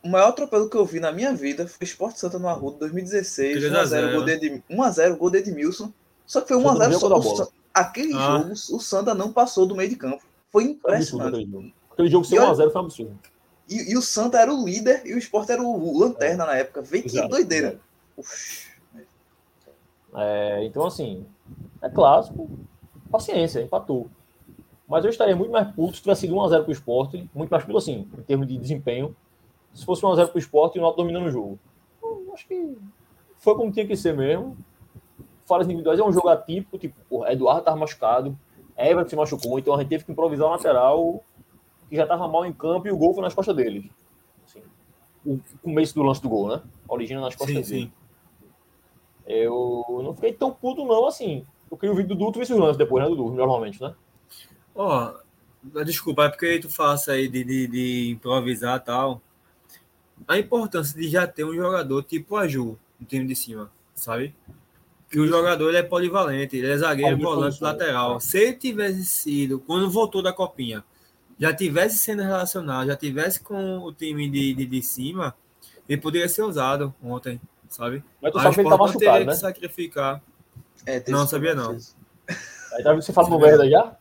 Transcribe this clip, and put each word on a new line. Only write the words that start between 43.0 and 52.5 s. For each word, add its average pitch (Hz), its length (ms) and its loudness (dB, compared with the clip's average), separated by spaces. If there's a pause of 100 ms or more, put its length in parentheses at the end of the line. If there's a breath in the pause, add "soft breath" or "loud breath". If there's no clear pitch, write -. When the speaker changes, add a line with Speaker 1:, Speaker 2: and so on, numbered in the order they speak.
Speaker 3:
foi 190 100 -4
nas 180 100 -4
costas 190 220 -2
dele. 107 360 -2 (540)
Assim, - 160 -20 (640)
o 135 140 -4 (220)
começo 156 320 -2
do 156 100 0
lance 139 180 2
do 131 80 -6
gol, 104 180 -2
né? 139 140 -6 (260)
Origina 123 340 -8
nas 127 140 -8
costas 135 320 -4
Speaker 2:
Sim, 104 60 -8
Speaker 3:
dele. 123 120 -4
Speaker 2:
sim. 117 60 -18 (1300)
Speaker 3:
Eu 120 580 -2 (200)
não 156 120 -8
fiquei 226 180 -2
tão 262 180 -2
puto, 262 340 -6
não, 233 200 4
assim. 202 400 -4 (240)
Eu 165 80 -12
queria 202 140 -2
ouvir 196 120 2
Dudu, 196 280 -2
tu 226 80 -8
visse 247 140 -4